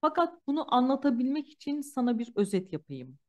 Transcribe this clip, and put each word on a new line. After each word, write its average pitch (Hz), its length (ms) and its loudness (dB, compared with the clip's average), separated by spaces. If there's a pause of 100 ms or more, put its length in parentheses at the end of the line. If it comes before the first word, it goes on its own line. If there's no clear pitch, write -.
Fakat 330 460 0
bunu 294 280 0
anlatabilmek 262 720 2
için 285 320 -8
sana 247 380 -2
bir 233 180 -6
özet 196 360 0
yapayım. 135 460 -10 (100)